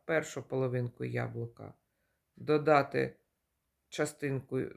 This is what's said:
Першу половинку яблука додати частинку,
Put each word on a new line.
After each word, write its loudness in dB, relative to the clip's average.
Першу -2
половинку -2
яблука -6
додати 4
частинку, -4